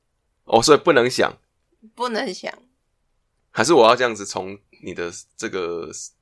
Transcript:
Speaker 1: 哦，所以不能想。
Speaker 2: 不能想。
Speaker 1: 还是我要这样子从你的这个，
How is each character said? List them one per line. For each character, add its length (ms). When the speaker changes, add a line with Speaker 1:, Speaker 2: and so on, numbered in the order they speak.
Speaker 1:
哦， 180
所 100
以 60
不 140
能 180
想。 260
Speaker 2:
不 140
能 220
想。 200
Speaker 1:
还 140
是 100
我 140
要 80
这 80
样 100
子 100
从 320
你 100
的 160
这 120
个， 420